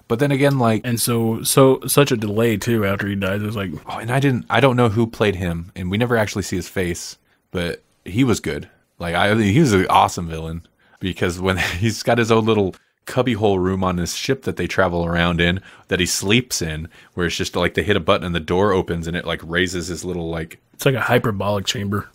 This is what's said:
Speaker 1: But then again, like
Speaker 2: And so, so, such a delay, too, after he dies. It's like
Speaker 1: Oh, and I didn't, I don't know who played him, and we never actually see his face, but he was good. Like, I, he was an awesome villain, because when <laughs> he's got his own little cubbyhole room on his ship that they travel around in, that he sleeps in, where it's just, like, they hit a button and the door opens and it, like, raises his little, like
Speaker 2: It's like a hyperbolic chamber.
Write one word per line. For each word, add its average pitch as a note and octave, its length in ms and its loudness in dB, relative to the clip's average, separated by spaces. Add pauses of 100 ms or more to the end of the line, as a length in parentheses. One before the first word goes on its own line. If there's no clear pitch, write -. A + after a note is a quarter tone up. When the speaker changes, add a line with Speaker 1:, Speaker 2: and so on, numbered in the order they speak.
Speaker 1:
But A#2 120 0
then C#3+ 120 2
again, C#3 280 2
like A2+ 240 2
Speaker 2:
And A#2 160 -2
so, A2+ 440 0
so, C3+ 440 6
such C#3+ 240 4
a B2+ 60 0
delay, A2 400 0
too, A2 280 0
after G2 220 -2
he G2+ 80 -2
dies. G2 280 -2
It's G#2+ 120 -4
like G2 160 -6 (140)
Speaker 1:
Oh, - 140 -10
and A2+ 120 -6
I C3 80 0
didn't, C3+ 300 0
I A2+ 100 2
don't B2+ 160 4
know B2 140 4
who A2+ 180 2
played G#2 300 0
him, F2 360 -4
and F#2 160 -6
we G2 80 -2
never A#2 200 2
actually G#2 240 0
see F#2+ 160 -4
his E2+ 100 -6
face, - 500 -6 (340)
but E2+ 300 -6 (220)
he A2 220 0
was A2 160 2
good. D2+ 280 -6 (300)
Like, E2+ 160 -4
I, G2 200 2
he G#2+ 260 4
was C#3 100 4
an F#2 180 4
awesome F#2+ 380 2
villain, D#2+ 400 -10 (320)
because F2+ 400 -4
when F#2+ 180 2
<laughs> F2 220 -4
he's G#2+ 240 -2
got A#2+ 140 2
his A2+ 120 2
own A2+ 160 4
little G#2 300 2 (300)
cubbyhole A2 520 2
room F#2+ 280 0
on F2+ 140 0
his E2+ 140 -2
ship - 300 -4
that F2+ 140 -6
they F2+ 100 -2
travel F2 380 0
around E2+ 340 0
in, F2 220 0 (260)
that F2 140 0
he F2 40 0
sleeps A2 560 0
in, D#2+ 280 -8 (240)
where F2 140 -2
it's E2 100 -4
just, - 180 -6
like, F2 200 0
they E2+ 80 0
hit G2+ 120 2
a F#2+ 60 0
button F2 240 0
and F2 100 -2
the E2+ 60 -2
door F#2 320 2
opens E2+ 340 -2
and E2 80 -4
it, F2 80 -6
like, D#2+ 220 -4
raises E2+ 420 -2
his E2+ 160 -8
little, F2 260 -6
like E2 300 -8 (140)
Speaker 2:
It's - 120 -4
like C#3 100 2
a A2 60 -4
hyperbolic G#2 640 -2
chamber. G2+ 500 -4